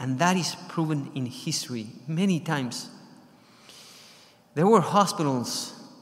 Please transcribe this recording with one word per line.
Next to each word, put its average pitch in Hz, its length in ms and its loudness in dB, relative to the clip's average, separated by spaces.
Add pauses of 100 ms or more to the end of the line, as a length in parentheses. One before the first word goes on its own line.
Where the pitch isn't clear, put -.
And 127 180 -4
that 180 180 4
is 175 200 -2 (120)
proven 156 460 -2
in 131 120 -4
history 120 600 -8 (220)
many 170 320 2
times. 135 480 -4 (1700)
There 156 120 4
were 214 140 8
hospitals 147 920 0 (260)